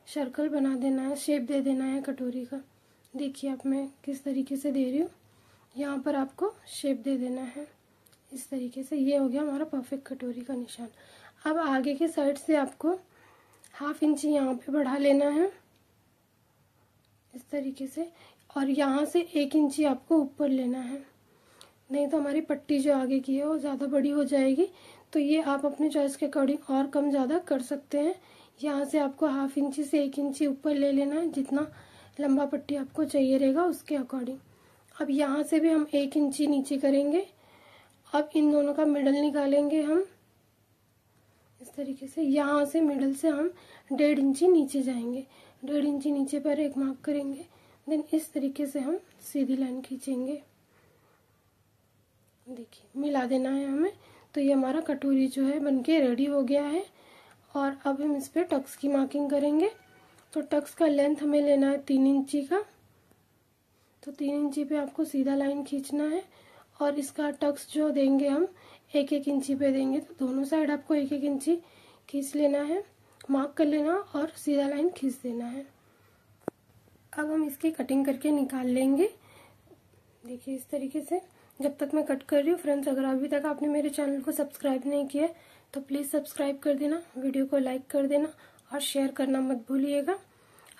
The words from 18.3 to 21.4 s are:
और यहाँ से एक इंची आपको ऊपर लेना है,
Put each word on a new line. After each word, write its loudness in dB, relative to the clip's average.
और 0
यहाँ 2
से 2
एक 0
इंची 2
आपको 2
ऊपर 2
लेना 0
है, -10